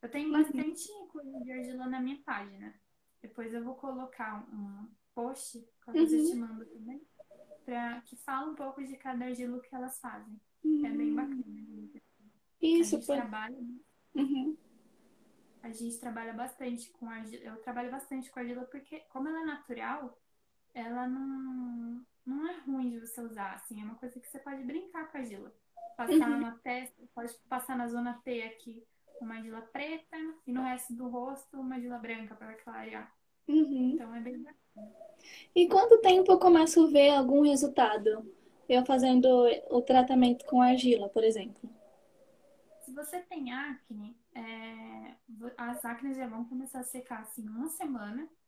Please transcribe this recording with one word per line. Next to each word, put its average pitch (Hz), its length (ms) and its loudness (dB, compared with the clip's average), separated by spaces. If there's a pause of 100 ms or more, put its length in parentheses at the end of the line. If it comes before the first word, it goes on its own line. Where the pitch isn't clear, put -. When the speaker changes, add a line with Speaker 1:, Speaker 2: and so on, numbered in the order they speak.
Speaker 1:
Eu 240 80 -12
tenho 294 220 -6
Speaker 2:
Uhum. 302 100 4
Speaker 1:
bastante 294 460 -2 (240)
coisa 269 300 -14
de 254 100 -12
argila 254 360 -10
na 262 120 -6
minha 269 240 -6
página. 202 500 -10 (480)
Depois 226 320 -12
eu 233 100 -8
vou 254 120 -10
colocar 254 760 -10
um 202 360 -12 (260)
post, 240 460 -10 (240)
qualquer 240 160 -2
coisa 311 160 4
eu 302 80 4
Speaker 2:
Uhum. 330 80 2
Speaker 1:
te - 60 -4
mando 226 300 -10
também, 240 340 -16 (640)
pra, 240 400 -6
que - 100 -20
fala 277 360 -6
um 285 40 -10
pouco 269 260 -10
de 262 140 -10
cada 247 300 -8
argila, 247 320 -6
o 247 40 -10
que - 140 -18
elas 254 240 -10
fazem. 214 400 -16 (240)
É 302 260 2
bem 294 200 0
Speaker 2:
Uhum. 302 60 0
Speaker 1:
bacana. 277 280 -4 (1200)
Speaker 2:
Isso, 330 340 2
Speaker 1:
A 233 40 -2
gente - 80 -12
Speaker 2:
por- 285 100 0
Speaker 1:
trabalha, 220 400 -8 (580)
Speaker 2:
Uhum. 277 420 -2 (1040)
Speaker 1:
a 233 100 -14
gente 233 280 -10
trabalha 226 340 -10
bastante 240 580 -10
com 233 180 -16
argila. 220 340 -16
Eu 226 140 -16
trabalho 247 340 -8
bastante 262 400 -10
com - 80 -14
argila 247 260 -8
porque, - 340 -18 (100)
como 269 180 -8
ela 320 140 -6
é 320 40 -6
natural, 254 720 -10 (560)
ela 240 340 -8
não, 254 920 -8 (240)
não 285 220 -6
é 359 120 -6
ruim 262 300 -4
de 233 100 -8
você 226 220 -14
usar, 208 340 -10
assim. 208 260 -14
É - 20 -12
uma 226 120 -12
coisa 247 240 -14
que - 80 -20
você 285 120 -16
pode 269 240 -12
brincar 320 480 -10
com 302 60 -12
a - 40 -10
argila. 208 320 -12 (420)
Passar 294 360 2
Speaker 2:
Uhum. 277 100 0
Speaker 1:
na 233 180 -4
testa, 254 420 -10 (120)
pode 233 200 -12 (160)
passar 254 260 -6
na 240 120 -4
zona 240 260 -4 (100)
T 240 200 -6
aqui 226 400 -18 (360)
uma 226 160 -12
argila 220 260 -14
preta 311 540 -12 (300)
e 254 80 -8
no 254 80 -2
resto 254 320 -6
do 247 160 -8
rosto 262 500 -10
uma 262 160 -8
argila 240 220 -8
branca 226 380 -10
pra 220 180 -18
clarear. 220 580 -14 (360)
Speaker 2:
Uhum. 277 480 4
Speaker 1:
Então 233 180 -6
é 233 60 -12
bem 247 180 -10
bacana. - 540 -18 (640)
Speaker 2:
E 349 120 10
quanto 440 340 10
tempo 370 300 8
eu 359 60 12
começo 330 480 8
a 294 60 4
ver 285 180 10
algum 277 320 6
resultado? 226 880 2 (380)
Eu 247 160 6
fazendo 254 420 6 (440)
o 247 100 4
tratamento 254 640 6
com 254 160 6
argila, 247 480 6
por 226 140 2
exemplo. 220 440 0 (1160)
Speaker 1:
Se 254 80 -16
você 294 280 -8
tem 302 300 -8
acne, 247 640 -10 (200)
é, 226 800 -14 (120)
vo-, 233 300 -14
as 240 260 -8
acnes 240 340 -6
já 254 100 -6
vão 226 180 -8
começar 262 360 -10
a - 20 -10
secar, 247 380 -10
assim, 220 260 -14
uma 233 220 -6
semana. 262 580 -8 (200)